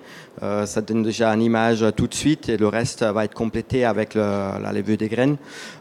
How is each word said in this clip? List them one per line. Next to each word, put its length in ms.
Euh, 220
ça 160
donne 220
déjà 320
une 80
image 420
tout 100
de 80
suite 340
et 80
le 120
reste 340
va 220
être 100
complété 500
avec 300
le, 80
la 500
levée 240
des 120
graines. 280